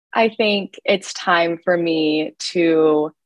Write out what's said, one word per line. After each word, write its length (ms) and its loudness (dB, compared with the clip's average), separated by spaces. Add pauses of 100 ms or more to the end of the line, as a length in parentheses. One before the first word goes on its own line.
(120)
I 160 2
think 560 -2
it's 300 -2
time 500 0
for 120 2
me 580 -2 (160)
to 640 2 (120)